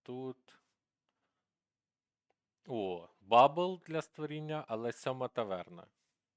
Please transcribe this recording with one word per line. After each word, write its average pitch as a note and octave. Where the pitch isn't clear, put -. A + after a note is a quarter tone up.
тут. B2+
О, F#2+
бабл D3
для D#3+
створіння, D3+
але A#2
сьома C3
таверна. F2+